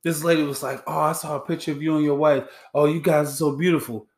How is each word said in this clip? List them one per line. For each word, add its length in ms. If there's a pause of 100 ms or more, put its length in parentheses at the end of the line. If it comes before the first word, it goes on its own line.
this 200
lady 180
was 220
like, 240
"Oh, 100
I 140
saw 240
a 40
picture 320
of 120
you 120
and 80
your 120
wife. 300 (280)
Oh, 120
you 140
guys 300
are 60
so 200
beautiful." 520 (100)